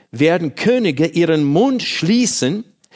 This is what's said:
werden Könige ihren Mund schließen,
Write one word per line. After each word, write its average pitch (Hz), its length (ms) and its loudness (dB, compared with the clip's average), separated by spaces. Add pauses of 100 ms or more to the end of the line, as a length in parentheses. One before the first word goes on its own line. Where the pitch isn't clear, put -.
(140)
werden 160 420 0
Könige 196 500 0
ihren 160 360 0
Mund 214 400 0
schließen, 214 840 -2 (320)